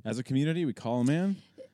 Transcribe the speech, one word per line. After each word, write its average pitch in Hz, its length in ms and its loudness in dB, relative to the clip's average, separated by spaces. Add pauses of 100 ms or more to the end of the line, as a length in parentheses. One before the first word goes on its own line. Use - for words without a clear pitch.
as 110 140 -2
a 127 40 -6
community, 151 400 0
we 127 100 0
call 120 280 -2
'em 123 80 4
in. 190 280 2 (360)